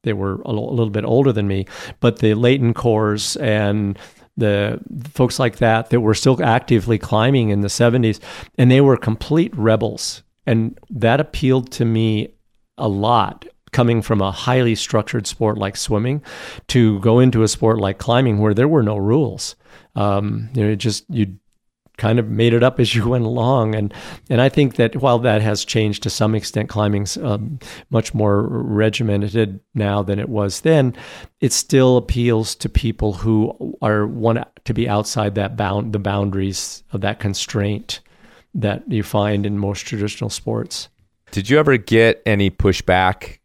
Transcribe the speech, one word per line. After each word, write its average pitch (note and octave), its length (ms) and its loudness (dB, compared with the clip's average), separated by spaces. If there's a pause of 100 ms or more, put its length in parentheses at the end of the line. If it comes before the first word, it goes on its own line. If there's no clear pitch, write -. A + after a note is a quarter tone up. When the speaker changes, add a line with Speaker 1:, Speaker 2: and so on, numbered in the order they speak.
Speaker 1:
they A2+ 100 -2
were G2 220 -4 (100)
a, - 60 -6
lo-, G#2+ 180 -4
a - 20 -6
little A2+ 200 0
bit G#2 120 -4
older B2+ 300 2
than G2+ 140 -2
me, G2 180 -2 (340)
but A#2 200 2
the G#2+ 160 4
Leighton A#2+ 380 2
Coors G#2+ 680 0
and G#2 580 0 (380)
the G#2 420 0 (340)
folks B2 260 0
like B2 180 0
that, A2+ 320 2
that B2 120 2
were A2 120 2
still C3 280 2
actively A#2 560 2
climbing A2+ 520 2
in G2+ 120 0
the G2+ 80 -2
seventies, A#2 500 2 (380)
and B2 140 6
they C3 100 6
were C3+ 160 6
complete D3 600 -2
rebels. A2 640 -2 (220)
And A2+ 340 0 (100)
that A#2+ 300 2
appealed C3 540 0
to - 120 -2
me A2 440 0 (480)
a - 100 -4
lot, G#2 580 0 (260)
coming A#2 300 2
from G#2 200 0
a F#2+ 100 0
highly B2 440 0
structured G#2+ 520 -4
sport G#2+ 300 -2
like G2+ 180 -4
swimming B2 460 -2 (460)
to A2 320 4
go A2+ 200 4
into A#2 240 4
a A2 40 2
sport A2+ 320 0
like G2 180 -2
climbing A#2+ 400 0
where G#2+ 160 2
there A#2+ 160 2
were D#3 140 2
no G#2+ 120 0
rules. G#2+ 600 -2 (400)
Um, G#2 580 -2
you A#2+ 100 0
know, G#2 80 2
it A2 60 0
just, G#2 320 -4
you G#2 300 -2 (580)
kind A2+ 220 2
of A2 100 -2
made A2+ 240 2
it A#2 80 2
up B2+ 180 2
as A#2+ 140 2
you A2+ 140 0
went B2 180 0
along. A#2 480 0
And, G#2 200 -4 (360)
and A#2+ 120 2
I C3+ 80 4
think C#3 260 0
that A#2 220 0
while B2 220 2
that A2 220 2
has G#2 240 -2
changed G#2+ 380 -2
to A2 60 -4
some A2 260 0
extent, G#2 340 -4
climbing's, G#2 480 -2
um, A2+ 400 -4 (320)
much - 240 -2
more G#2 300 2
regimented G#2 1160 -2 (140)
now G2+ 300 -2
than G2 160 -4
it - 100 -6
was G#2 320 -4
then, D3 320 2 (460)
it - 140 0
still B2+ 440 4
appeals A#2+ 580 0
to - 140 -8
people G#2+ 440 -2
who G#2+ 680 -2
are, G#2+ 240 0
want A2+ 340 0 (260)
to A#2 80 -4
be A#2 140 -2
outside G#2 480 -2
that G2+ 220 -4
bound, G#2 340 -2
the G#2 80 -2
boundaries G2 920 -4
of G2 100 -6
that G#2 180 -4
constraint G2+ 800 -4 (520)
that G#2 360 -2
you A2 140 -2
find G#2 420 0
in G#2 120 -4
most G2+ 240 -4
traditional G#2+ 480 -6
sports. - 580 -8 (440)
Speaker 2:
Did G2+ 180 -6
you C#3+ 100 6
ever D3 160 4
get A2+ 500 4
any G2+ 240 2
pushback F#2 960 0